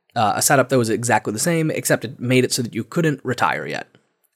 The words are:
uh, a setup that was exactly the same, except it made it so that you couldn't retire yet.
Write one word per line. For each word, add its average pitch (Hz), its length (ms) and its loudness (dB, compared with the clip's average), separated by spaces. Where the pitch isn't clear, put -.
uh, 107 220 2
a 117 40 -2
setup 131 280 4
that 135 80 2
was 113 120 2
exactly 110 440 0
the 110 60 -6
same, 160 300 0
except - 360 -2
it 120 140 -12
made 127 240 2
it 127 100 -2
so 135 80 -4
that 113 120 -6
you 113 100 -4
couldn't 160 400 -2
retire 78 440 -2
yet. - 200 -8